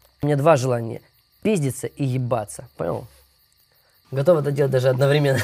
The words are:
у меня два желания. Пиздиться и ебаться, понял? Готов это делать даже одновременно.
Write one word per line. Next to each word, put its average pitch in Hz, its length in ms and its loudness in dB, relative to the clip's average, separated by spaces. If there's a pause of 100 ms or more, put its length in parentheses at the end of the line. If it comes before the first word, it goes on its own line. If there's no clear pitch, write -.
(200)
у - 60 -4
меня 147 100 2
два 147 220 4
желания. 120 440 -4 (420)
Пиздиться 160 420 -2
и - 180 -8
ебаться, 123 720 -4
понял? 165 300 -6 (1040)
Готов 143 300 2
это 143 120 -2
делать 139 200 0
даже 131 180 2
одновременно. 139 540 2